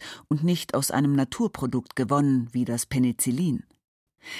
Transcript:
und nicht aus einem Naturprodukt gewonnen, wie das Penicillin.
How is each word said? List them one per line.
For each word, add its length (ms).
und 140
nicht 300
aus 160
einem 240
Naturprodukt 840
gewonnen, 580
wie 120
das 200
Penicillin. 800